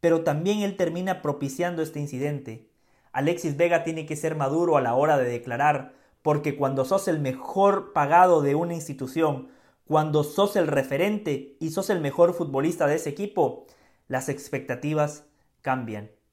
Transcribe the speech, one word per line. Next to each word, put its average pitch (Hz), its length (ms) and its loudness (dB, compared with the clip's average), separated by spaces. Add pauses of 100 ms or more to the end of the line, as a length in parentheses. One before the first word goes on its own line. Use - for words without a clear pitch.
pero 165 220 4
también 165 380 0
él 196 160 -4
termina 180 460 -2
propiciando 165 600 -4
este 156 160 -6
incidente. 143 720 -6 (400)
Alexis 151 460 -2
Vega 170 260 4
tiene 160 240 -6
que 151 80 -6
ser 156 220 -4
maduro 151 400 2
a 139 40 6
la 120 140 0
hora 147 240 4
de 127 100 2
declarar, 131 680 0 (280)
porque 147 340 0
cuando 135 280 0
sos 147 240 0
el 156 120 0
mejor 196 720 0
pagado 160 500 6
de 143 120 2
una 170 200 -2
institución, 147 760 -4 (380)
cuando 151 360 2
sos 196 340 0
el 175 100 2
referente 147 920 -2
y 160 120 -6
sos 190 180 -4
el 185 120 0
mejor 170 340 4
futbolista 160 520 -2
de 147 100 2
ese 151 140 -4
equipo, 185 560 -2 (400)
las 131 220 -6
expectativas 147 960 -4 (380)
cambian. 113 480 -6 (220)